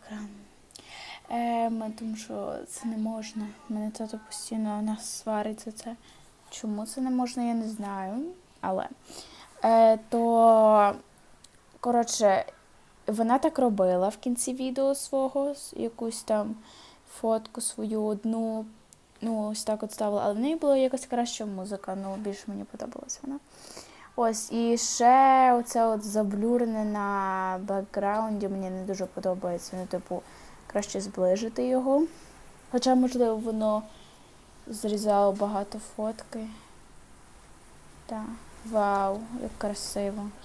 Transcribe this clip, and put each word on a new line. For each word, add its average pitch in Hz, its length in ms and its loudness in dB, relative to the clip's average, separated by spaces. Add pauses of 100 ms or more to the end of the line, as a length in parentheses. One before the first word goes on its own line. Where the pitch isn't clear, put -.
екран? 208 240 -12 (1000)
Ем, 233 680 -2
тому 220 160 -6
що 214 400 -8 (120)
це - 200 -8
не 226 100 -4
можна. 220 500 -6 (220)
Мене 214 220 -4
тато 220 360 -8
постійно 214 540 -4
нас 214 380 -6
сварить 214 460 -4
за 226 60 -10
це. 226 240 -12 (540)
Чому 214 360 -6
це 226 160 -8
не 254 80 0
можна, 247 340 0
я 233 100 0
не 226 160 -2
знаю, 196 440 -6 (480)
але... 190 260 -2 (760)
е, 226 340 8 (120)
то, 226 840 8 (840)
коротше, 233 680 4 (600)
вона 226 320 2
так 320 200 2
робила 196 500 4
в 214 80 -4
кінці 247 360 -2
відео 269 420 0
свого, 277 540 -2
с-, - 260 -10
якусь 226 480 -6
там 214 320 0 (680)
фотку 220 400 -2
свою 220 420 -4
одну, 220 600 -2 (560)
ну, 214 280 -2
ось 214 140 -6
так 214 200 -4
от 214 80 -6
ставила, 208 340 -2
але 208 80 2
в 208 60 -4
неї 285 160 0
була 285 220 4
якась 262 280 0
краща 240 400 -4
музика, 196 580 -8
ну, 196 120 -8
більше 202 320 -8
мені 202 160 -8
подобалась - 600 -12
вона. 277 160 -8 (840)
Ось, 226 300 -2
і 233 260 2
ще 262 760 6
оце 240 320 2
от 220 200 0
заблюрене 214 800 0
на 196 800 -2
бекграунді 202 840 -2
мені 190 220 -4
не 185 140 -6
дуже 190 220 -4
подобається, 185 720 -4
ну, 180 60 -8
типу, 180 360 -6 (460)
краще 202 340 -4
зближити 208 680 0
його. 262 360 2 (680)
Хоча, 254 240 4
можливо, 254 400 2
воно 214 480 0 (840)
зрізало 208 640 2
багато 202 480 -4
фотки. 220 680 -8 (1600)
Так, 220 200 -10 (400)
вау, 202 540 2 (220)
як 226 160 -6
красиво. 202 720 -4 (160)